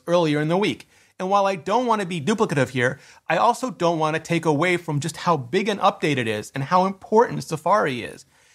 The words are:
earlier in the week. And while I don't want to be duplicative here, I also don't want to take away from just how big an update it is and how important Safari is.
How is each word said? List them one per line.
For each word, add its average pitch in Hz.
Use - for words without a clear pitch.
earlier 165
in 156
the 175
week. 196
And 185
while 202
I 196
don't 202
want 214
to 185
be 175
duplicative 170
here, 127
I 160
also 233
don't 170
want 156
to 156
take 165
away 170
from 156
just 160
how 175
big 151
an 202
update 185
it 117
is 107
and 139
how 185
important 196
Safari 170
is. -